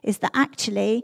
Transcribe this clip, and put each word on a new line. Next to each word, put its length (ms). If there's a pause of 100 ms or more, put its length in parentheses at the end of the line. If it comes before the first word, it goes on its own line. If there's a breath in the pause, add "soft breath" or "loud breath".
is 160
that 160
actually 680